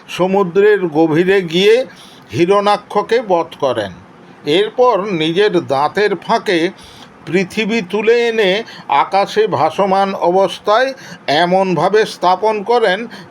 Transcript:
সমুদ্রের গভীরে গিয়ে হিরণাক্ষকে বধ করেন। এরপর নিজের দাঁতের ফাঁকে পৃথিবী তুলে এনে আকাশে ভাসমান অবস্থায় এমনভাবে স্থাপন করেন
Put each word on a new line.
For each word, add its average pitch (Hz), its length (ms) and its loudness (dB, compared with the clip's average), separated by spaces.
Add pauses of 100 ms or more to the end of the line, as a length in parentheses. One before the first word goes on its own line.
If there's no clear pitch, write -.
সমুদ্রের 190 800 2
গভীরে 165 540 2
গিয়ে 180 320 2 (580)
হিরণাক্ষকে 202 880 0 (100)
বধ 170 220 -2 (100)
করেন। 113 320 -2 (540)
এরপর 214 480 2 (180)
নিজের 170 400 0 (140)
দাঁতের 147 500 0
ফাঁকে 202 420 -2 (680)
পৃথিবী 196 560 -2
তুলে 214 340 0 (120)
এনে 220 220 0 (380)
আকাশে 190 580 0
ভাসমান 190 680 0
অবস্থায় 196 720 0 (540)
এমনভাবে 185 640 2
স্থাপন 185 560 0
করেন 220 360 0 (320)